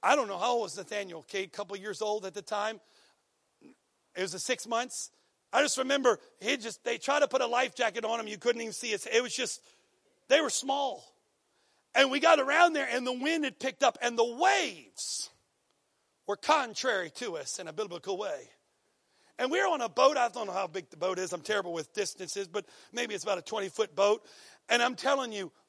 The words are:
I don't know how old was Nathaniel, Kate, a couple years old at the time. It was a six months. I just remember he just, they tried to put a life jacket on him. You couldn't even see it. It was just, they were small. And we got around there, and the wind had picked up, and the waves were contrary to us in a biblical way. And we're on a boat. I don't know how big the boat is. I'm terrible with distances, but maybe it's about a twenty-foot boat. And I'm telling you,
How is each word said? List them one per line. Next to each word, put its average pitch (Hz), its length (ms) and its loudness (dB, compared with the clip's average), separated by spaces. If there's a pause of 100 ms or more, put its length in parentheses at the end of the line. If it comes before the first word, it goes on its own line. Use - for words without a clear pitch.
I 240 140 6
don't 247 140 0
know 190 80 -6
how 220 140 0
old 240 100 2
was 180 160 -8
Nathaniel, 190 460 -8
Kate, 196 240 -6
a - 20 -16
couple 202 260 -10
years 196 260 -8
old 214 240 -4
at 185 80 -8
the 196 80 -10
time. 208 380 -4 (1400)
It 180 60 -4
was 185 120 -4
a 180 60 -10
six - 260 -4
months. 233 460 -6 (400)
I 254 100 2
just 285 180 0
remember 262 380 2 (220)
he 240 160 -2
just, 220 300 -10
they 240 120 -2
tried 277 220 0
to 294 80 4
put 262 140 0
a 240 60 0
life 240 280 0
jacket 233 300 -2
on 226 160 -2
him. 214 80 -8
You 208 80 -8
couldn't 233 240 0
even 226 120 -8
see 233 200 -6
it. 196 180 -4
It 226 100 4
was 240 140 -6
just, 247 260 -4 (680)
they 277 100 8
were 294 100 0
small. 277 540 -2 (880)
And 269 160 8
we 277 120 0
got 320 180 8
around 311 320 6
there, 277 180 -2
and 240 160 -2
the 254 60 -2
wind 294 320 0
had 269 160 -4
picked - 240 -2
up, 254 180 4
and 240 160 -2
the 233 60 6
waves 247 1040 0 (960)
were 202 120 -6
contrary 233 800 0
to 208 200 -6
us 147 240 -8
in 175 80 -10
a 156 60 -12
biblical 185 440 -6
way. 190 340 -8 (840)
And 254 140 0
we're 381 160 2
on 311 140 0
a 233 80 -2
boat. 277 260 6
I 240 140 2
don't 233 180 -6
know 185 60 -8
how 185 140 -2
big 165 220 -8
the - 60 -20
boat 180 240 -2
is. 185 140 -4
I'm 170 80 -8
terrible 185 320 -2
with 160 180 -6
distances, 190 560 -6
but 185 160 -6 (300)
maybe 226 220 -4
it's 180 100 -8
about 196 120 0
a - 40 -6
twenty-foot 202 520 -4
boat. 202 320 4 (440)
And 240 120 4
I'm 247 140 0
telling 262 380 0
you, 190 180 -8 (180)